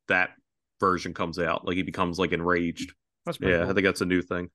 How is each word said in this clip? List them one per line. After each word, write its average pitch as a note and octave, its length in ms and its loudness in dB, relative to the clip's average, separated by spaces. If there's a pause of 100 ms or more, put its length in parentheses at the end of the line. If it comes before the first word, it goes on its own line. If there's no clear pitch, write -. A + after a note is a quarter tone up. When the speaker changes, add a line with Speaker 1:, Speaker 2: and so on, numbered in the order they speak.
Speaker 1:
that F#2 240 2 (480)
version F#2 340 0
comes E2+ 260 -4
out. E2 260 -2
Like, F2+ 120 -2
he F#2 60 0
becomes, F2 360 -2
like, F2 140 0
enraged. F2 600 0 (320)
Speaker 2:
That's F3 120 -6
pretty F#2 160 2
Speaker 1:
Yeah, E2+ 80 4
Speaker 2:
cool. F#2 100 0
Speaker 1:
I - 20 -2
think F#2+ 120 2
that's F#2 160 2
a F#2+ 40 2
new F2+ 160 2
thing. F2 340 -6